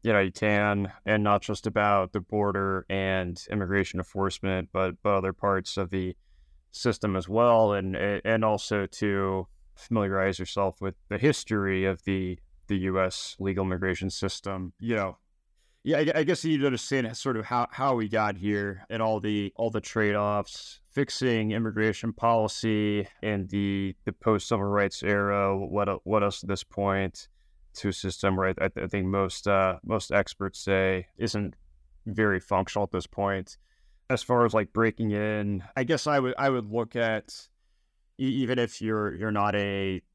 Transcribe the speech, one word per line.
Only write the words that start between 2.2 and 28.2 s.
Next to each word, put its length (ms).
and 600
immigration 500
enforcement, 720
but, 300
but 140
other 180
parts 440
of 120
the 260
system 440
as 140
well, 440
and, 220
and 480
also 420
to 640
familiarize 600
yourself 440
with 140
the 80
history 680
of 180
the, 340
the 100
U 220
S 400
legal 260
immigration 440
system. 680
You 160
know, 220
yeah, 140
I, 220
I 40
guess 200
you 80
need 100
to 40
understand 520
sort 200
of 80
how, 260
how 240
we 120
got 300
here 520
and 120
all 180
the, 360
all 140
the 120
trade-offs, 1000
fixing 600
immigration 640
policy 960
in 260
the, 480
the 80
post-civil 500
rights 400
era, 540
what, 320
what 180
else 200
at 60
this 140
point 640
to 160
a 40
system 440